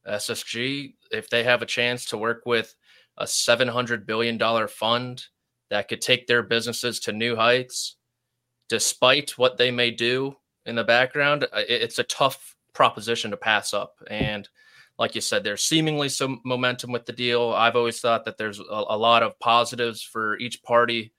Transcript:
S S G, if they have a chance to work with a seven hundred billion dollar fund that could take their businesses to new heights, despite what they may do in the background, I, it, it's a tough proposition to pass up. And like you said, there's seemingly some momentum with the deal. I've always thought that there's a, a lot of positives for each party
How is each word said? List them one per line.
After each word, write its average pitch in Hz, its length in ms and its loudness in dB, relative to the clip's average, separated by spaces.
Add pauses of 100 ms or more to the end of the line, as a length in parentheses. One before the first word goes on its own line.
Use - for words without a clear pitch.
S 104 260 -6
S 113 120 -6
G, 135 540 -8 (160)
if 110 180 -6
they 117 140 2
have 120 180 4
a 113 40 -6
chance 123 400 -2
to 117 100 -6
work 117 280 -4
with 117 300 0 (440)
a - 80 -4
seven 120 420 2
hundred 117 360 -4
billion 113 320 -2
dollar 113 300 0
fund 123 600 -4 (440)
that 104 160 0
could - 140 -6
take 123 260 2
their 120 160 2
businesses 117 560 -4
to 110 140 -6
new 113 240 -2
heights, 123 600 0 (720)
despite 131 680 2
what 127 200 2
they 123 120 4
may 120 220 0
do 127 420 -2 (320)
in 117 80 -8
the 117 80 0
background, 131 720 2
I, 104 80 -2
it, 113 220 0
it's - 160 -4
a 120 60 -2
tough - 520 -2 (160)
proposition 117 580 0
to 101 60 -6
pass 107 380 0
up. - 220 -6 (120)
And 107 400 -4 (500)
like 113 160 -2
you 110 60 -4
said, 101 240 -2
there's 101 180 -4
seemingly 156 460 0
some 135 340 -4
momentum 123 480 -2
with 120 140 -6
the 120 80 -12
deal. 120 380 0
I've 113 260 4
always 117 240 0
thought 117 240 0
that 107 140 -8
there's 104 220 -6
a, - 100 -14
a 107 260 -2
lot 117 260 6
of 107 180 -2
positives 117 600 2
for 107 360 -6
each 120 240 -10
party 117 560 2